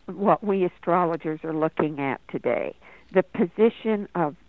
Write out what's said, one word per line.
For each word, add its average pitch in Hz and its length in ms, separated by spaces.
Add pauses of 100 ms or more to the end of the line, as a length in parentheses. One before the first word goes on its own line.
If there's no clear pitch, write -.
what 196 400
we 196 200
astrologers 170 800
are 160 100
looking 156 440
at 139 300
today. - 460 (380)
The 190 100
position 214 920
of 156 220 (120)